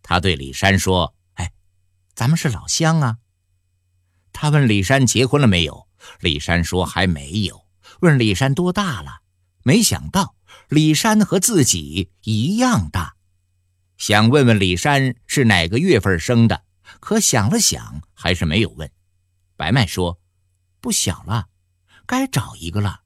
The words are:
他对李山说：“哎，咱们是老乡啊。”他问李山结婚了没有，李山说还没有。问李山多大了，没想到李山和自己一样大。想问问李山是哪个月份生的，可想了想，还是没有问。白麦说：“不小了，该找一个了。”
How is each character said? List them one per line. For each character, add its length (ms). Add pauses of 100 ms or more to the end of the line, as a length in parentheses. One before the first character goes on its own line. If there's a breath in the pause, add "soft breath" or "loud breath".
他 180
对 160
李 160
山 260
说 360 (200)
：“哎， 180 (640)
咱 140
们 80
是 140
老 160
乡 340
啊。” 160 (1160)
他 180
问 180
李 140
山 240
结 180
婚 160
了 80
没 160
有， 240 (320 loud breath)
李 180
山 240
说 220
还 220
没 340
有。 240 (360 loud breath)
问 180
李 160
山 200
多 180
大 280
了， 200 (420)
没 200
想 280
到 260 (320 loud breath)
李 260
山 300
和 160
自 240
己 460 (140)
一 340
样 320
大。 240 (840)
想 320
问 160
问 160
李 160
山 400 (100)
是 200
哪 200
个 120
月 200
份 220
生 260
的， 180 (360 loud breath)
可 180
想 300
了 100
想， 440 (100)
还 220
是 100
没 160
有 100
问。 200 (680)
白 160
麦 140
说 340 (640)
：“不 100
小 300
了， 240 (600 soft breath)
该 200
找 300
一 140
个 120
了。” 240